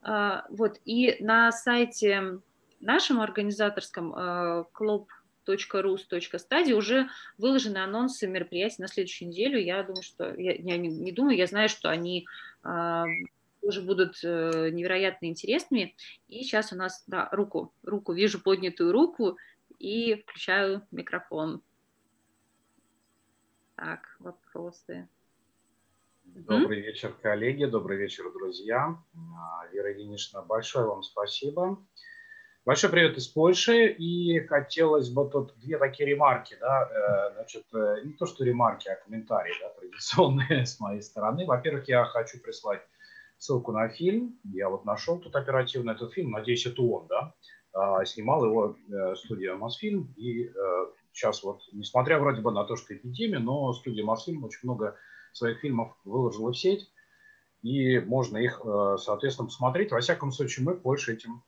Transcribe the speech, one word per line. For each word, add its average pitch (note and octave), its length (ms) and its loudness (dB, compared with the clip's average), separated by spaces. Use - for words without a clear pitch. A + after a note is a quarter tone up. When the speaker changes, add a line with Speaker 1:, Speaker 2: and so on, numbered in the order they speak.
Speaker 1:
Э, G#3 440 0
вот, G#3+ 360 -2
и A#3+ 380 4
на A3+ 280 8
сайте G#3 880 2
нашем B3+ 400 4
организаторском, G#3 920 -2
э, F3 580 -2
клуб G#3+ 380 -2
точка G3 380 -2
рус F#3+ 240 0
точка F3 320 -6
стади D4 360 2
уже A#3+ 340 4
выложены A3+ 400 2
анонсы G#3+ 500 -2
мероприятий F#3 540 -2
на F#3+ 60 -8
следующую F3+ 420 -4
неделю. A#3 300 2
Я F#3 240 0
думаю, F#3+ 180 -8
что, F#3 340 -8
я, F#3 180 0
я F3 240 -2
не, F3 100 -2
не E3+ 240 -4
думаю, B3+ 240 4
я F3+ 100 4
знаю, G#3 240 2
что - 200 -2
они, F3 360 -2
э, E3+ 400 -2
тоже G3 200 -2
будут, F3+ 420 2
э, E3 480 0
невероятно F#3 540 -2
интересными. G#3+ 680 -2
И A#3+ 160 -12
щас G#3+ 280 -2
у F3+ 40 -10
нас, F#3 320 -6
да, F#3 240 -4
руку, G3+ 420 -4
руку, G3+ 300 -4
вижу G3+ 280 2
поднятую F#3 500 2
руку A#3+ 460 2
и A3 360 0
включаю G3 680 0
микрофон. D#3+ 680 -6
Так, E3 420 -10
вопросы. F3 880 -14
Мгм. F#3 220 -20
Speaker 2:
Добрый G#3 340 2
вечер, G#2+ 420 -10
коллеги, A2+ 420 0
добрый G2 320 0
вечер, F#2+ 360 -6
друзья. A2 640 -4
А, E2 580 -14
Вера G2+ 200 -4
Ильинична, G2+ 500 -10
большое A2+ 440 -2
вам G2 160 -4
спасибо. D3 760 -4
Большой D3+ 240 4
привет E3 280 6
из B2 100 -6
Польши. F#3 600 6
И E3+ 520 2
хотелось D3 680 4
бы C3 200 2
тут C3+ 280 -2
две D3+ 200 -4
такие C#3 320 2
ремарки, C#3+ 500 4
да, A2 720 2
э, G2 60 -16
значит, A2 280 -12
э, G#2+ 300 0
не D3 100 -10
то E3+ 120 -4
что C#3 180 -6
ремарки, A#2+ 440 2
а F#2+ 80 -4
комментарии, G#2 640 -4
да, - 100 -10
традиционные C3+ 840 2
<laughs> - 0 -
с - 140 -10
моей G#2 220 -6
стороны. A2+ 440 -4
Во-первых, C3+ 420 0
я B2 180 6
хочу A#2 360 -6
прислать G#2 400 -6
ссылку A#2+ 340 -2
на A2 160 0
фильм. G#3+ 560 -2
Я F#2+ 260 -2
вот G2 140 -6
нашёл G#2 360 -2
тут D#3+ 160 -8
оперативно B2+ 560 0
этот A#2 220 -8
фильм, D3+ 180 -4
надеюсь, A#2 340 -2
это A#2+ 160 -2
он, A2+ 260 0
да. B2 260 -2
А, F#2+ 320 2
снимал B2 400 0
его, G#2+ 300 2
э, F#2+ 240 -2
студия F#2+ 400 -6
«Мосфильм». C3 600 -4
И, A#2+ 300 -4
э, - 60 -14
щас G#2+ 320 -2
вот, G2 180 -8
несмотря B2 480 2
вроде C3+ 220 2
бы A2+ 100 2
на G2+ 120 0
то, A2+ 120 -4
что - 200 -12
эпидемия, C3+ 440 -4
но C3 340 0
студия G#2+ 300 -6
«Мосфильм» A2+ 400 -4
очень - 200 -14
много G#2+ 320 -4
своих A#2 280 -4
фильмов A#2+ 440 -2
выложила A2 480 -2
в B2 60 -6
сеть, G3 320 0
и B2+ 380 4
можно A2 380 0
их, A#2+ 260 0
э, G2+ 340 2
соответственно, A#2+ 500 -2
посмотреть. C3+ 440 0
Во - 80 2
всяком C#3+ 320 0
случае, C3 340 -2
мы F3+ 80 2
в F3+ 80 -10
Польше B2+ 320 -2
этим A2+ 340 -14